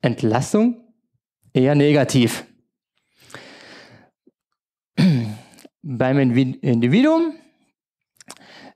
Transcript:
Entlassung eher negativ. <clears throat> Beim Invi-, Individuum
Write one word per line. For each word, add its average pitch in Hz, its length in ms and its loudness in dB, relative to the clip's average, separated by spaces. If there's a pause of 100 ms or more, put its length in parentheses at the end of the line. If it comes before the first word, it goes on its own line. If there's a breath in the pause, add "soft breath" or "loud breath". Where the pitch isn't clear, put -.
Entlassung 127 840 -2 (720)
eher 131 200 2
negativ. 143 720 0 (2500 loud breath)
<clears throat> - 60 0 (800 loud breath)
Beim 131 380 -2
Invi-, 131 400 0
Individuum 247 720 0 (1400 loud breath)